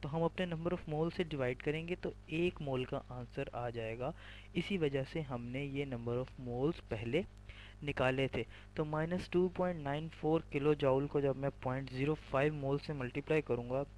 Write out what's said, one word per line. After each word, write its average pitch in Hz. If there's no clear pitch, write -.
तो 151
हम 160
अपने 180
number 170
of 175
mole 156
से 190
divide 135
करेंगे, 165
तो 175
एक 170
mole 131
का 143
answer 123
आ 120
जाएगा। 117
इसी 190
वजह 139
से 160
हमने 127
ये 139
number 120
of -
moles 127
पहले 117
निकाले 135
थे। 123
तो 156
minus 160
two 180
point 175
nine 147
four 160
kilo 147
joule 139
को 143
जब 139
मैं 135
पॉइंट 131
zero 139
five 147
mole 139
से 156
multiply 143
करूँगा 123